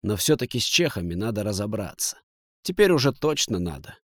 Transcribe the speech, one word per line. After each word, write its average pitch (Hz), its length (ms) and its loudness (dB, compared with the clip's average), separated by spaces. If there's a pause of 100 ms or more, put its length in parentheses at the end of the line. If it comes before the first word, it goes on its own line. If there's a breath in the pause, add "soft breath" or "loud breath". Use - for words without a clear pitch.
Но 104 160 0
всё-таки 127 420 0
с 110 60 0
чехами 95 480 0
надо 104 300 -2
разобраться. 104 720 -4 (460)
Теперь 185 280 4
уже 139 220 4
точно 143 460 -2
надо. 78 460 -8